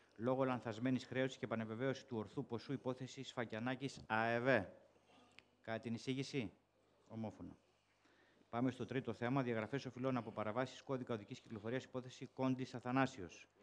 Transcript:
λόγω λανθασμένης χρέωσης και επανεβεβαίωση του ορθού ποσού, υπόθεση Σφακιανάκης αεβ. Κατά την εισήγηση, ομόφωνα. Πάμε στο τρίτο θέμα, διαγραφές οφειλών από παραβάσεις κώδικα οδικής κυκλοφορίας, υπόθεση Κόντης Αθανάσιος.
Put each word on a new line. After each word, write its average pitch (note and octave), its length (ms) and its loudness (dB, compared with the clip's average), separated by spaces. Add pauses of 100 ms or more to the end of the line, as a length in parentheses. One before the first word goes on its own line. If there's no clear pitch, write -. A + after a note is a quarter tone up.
(160)
λόγω B2+ 280 4
λανθασμένης B2 600 2
χρέωσης C3 340 0
και - 60 -4
επανεβεβαίωση A2+ 640 -2
του B2 100 -4
ορθού G#2+ 300 -2
ποσού, A#2 260 -4
υπόθεση B2+ 500 -4
Σφακιανάκης B2+ 840 -4
αεβ. A#2 580 6 (960)
Κατά A2+ 160 -2
την A2+ 160 -4
εισήγηση, C3 580 -4 (560)
ομόφωνα. A2 480 -8 (960)
Πάμε B2 200 4
στο A#2+ 140 -4
τρίτο A#2+ 280 -2
θέμα, B2 300 2
διαγραφές A#2+ 440 0
οφειλών B2+ 300 0
από A2+ 140 -2
παραβάσεις G#2+ 520 -2
κώδικα B2 320 -2
οδικής G#2+ 260 -6
κυκλοφορίας, A#2 440 -4
υπόθεση B2+ 420 -8
Κόντης C3 480 0
Αθανάσιος. B2 720 0 (160)